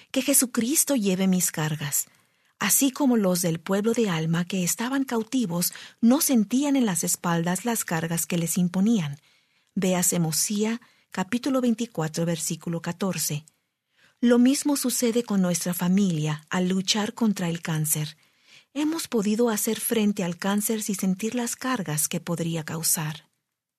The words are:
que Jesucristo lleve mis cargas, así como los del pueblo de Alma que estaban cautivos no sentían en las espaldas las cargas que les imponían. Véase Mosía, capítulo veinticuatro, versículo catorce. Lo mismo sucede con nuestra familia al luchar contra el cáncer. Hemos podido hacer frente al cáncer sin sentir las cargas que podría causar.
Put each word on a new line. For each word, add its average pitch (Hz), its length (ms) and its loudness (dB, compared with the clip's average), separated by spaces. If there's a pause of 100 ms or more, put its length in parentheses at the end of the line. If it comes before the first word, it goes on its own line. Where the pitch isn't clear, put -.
(100)
que 262 120 0
Jesucristo 269 760 2
lleve 190 320 2
mis 180 220 2
cargas, 151 580 -4 (500)
así 208 320 2
como 254 260 2
los 185 240 2
del 165 200 0
pueblo 208 340 0
de 220 160 2
Alma 165 340 0
que 180 200 -4
estaban 262 400 -2
cautivos 220 680 -2 (300)
no 247 180 6
sentían 269 560 2
en 262 80 4
las 180 200 0
espaldas 175 600 0
las 233 220 -2
cargas 165 400 -2
que 180 100 -2
les 165 220 -2
imponían. 180 600 2 (580)
Véase 180 420 2
Mosía, 208 640 0 (320)
capítulo 247 480 -2
veinticuatro, 170 640 -2
versículo 165 560 -4
catorce. 170 600 -4 (760)
Lo 240 200 6
mismo 277 360 4
sucede 240 460 0
con 202 180 0
nuestra 175 340 0
familia 175 760 0
al 185 180 0
luchar 190 460 -2
contra 196 340 0
el 165 140 -4
cáncer. 156 560 -2 (560)
Hemos 311 320 -2
podido 220 420 2
hacer 220 300 -2
frente 208 460 0
al 170 120 -4
cáncer 208 460 -2
sin 202 140 -4
sentir 202 400 -2
las 240 180 -4
cargas 170 540 -4
que 170 120 -4
podría 165 440 -4
causar. 160 640 -4 (500)